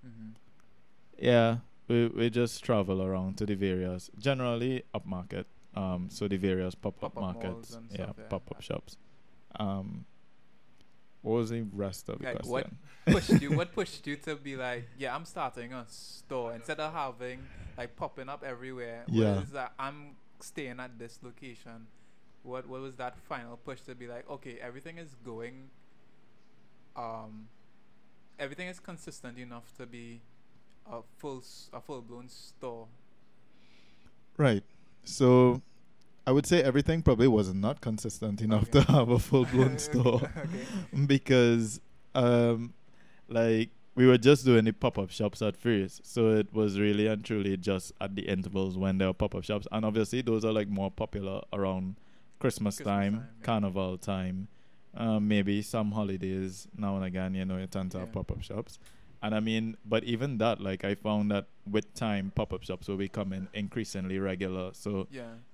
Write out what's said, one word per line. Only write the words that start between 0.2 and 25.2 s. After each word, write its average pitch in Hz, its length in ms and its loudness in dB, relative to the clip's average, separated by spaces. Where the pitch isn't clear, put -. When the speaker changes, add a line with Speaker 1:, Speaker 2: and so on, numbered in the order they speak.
Speaker 2:
Yeah, 117 400 4
we, 117 200 4
we 117 220 0
just 117 320 -2
travel 98 400 2
around 95 360 -2
to 107 80 -2
the 104 80 0
various, 92 640 -2
generally 123 640 0
upmarket, 92 500 -6
um, 92 360 -4
so - 180 -4
the 98 80 0
various 92 380 0
pop-up - 400 -8
Speaker 1:
Pop-up 92 200 -6
malls 85 100 -10
Speaker 2:
markets, - 300 -10
Speaker 1:
and 117 160 -18
Speaker 2:
yeah, 92 140 -8
Speaker 1:
stuff, 101 140 -10
yeah. 110 100 -18
Speaker 2:
pop-up - 340 -8
shops. - 340 -8
Um, 98 460 -6
what 110 120 0
was 117 160 0
the 117 120 -4
rest 98 360 -6
of 110 120 -8
the - 60 -8
Speaker 1:
Like, 117 200 -6
what 123 200 -4
Speaker 2:
question? - 120 -14
Speaker 1:
pushed - 360 6
you? 143 80 -6
Speaker 2:
<laughs> 156 60 2
Speaker 1:
What 175 180 -2
pushed - 320 -6
you 147 100 -6
to 151 200 -8
be 139 200 -12
like, 123 300 -6
"Yeah, 131 180 -6
I'm 165 80 -10
starting 127 480 -8
a 123 160 -12
store," - 680 -8
instead 147 260 -10
of 156 120 -6
having, 127 480 -8
like, 120 200 -10
popping 135 320 -10
up 147 160 -12
everywhere? 123 640 -10
What 117 80 0
Speaker 2:
Yeah. 104 240 2
Speaker 1:
is 95 100 -10
that? 131 280 -10
"I'm 143 380 -12
staying 127 380 -12
at 127 200 -14
this 117 240 -16
location." 117 680 -18
What, 127 240 -10
what 131 120 -10
was 135 160 -12
that 123 220 -8
final 120 380 -12
push 127 260 -12
to 127 140 -16
be 123 100 -14
like, 120 240 -14
Okay, 131 320 -12
everything 135 340 -14
is 156 280 -16